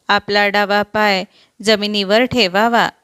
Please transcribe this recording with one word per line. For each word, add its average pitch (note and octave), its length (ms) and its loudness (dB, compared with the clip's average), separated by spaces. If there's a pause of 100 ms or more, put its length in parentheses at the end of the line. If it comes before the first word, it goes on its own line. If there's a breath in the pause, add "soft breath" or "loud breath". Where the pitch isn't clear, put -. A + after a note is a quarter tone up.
आपला G3+ 400 0
डावा G3+ 340 0
पाय G#3 420 -2 (380 soft breath)
जमिनीवर G#3 640 0
ठेवावा. G#3+ 640 0 (160)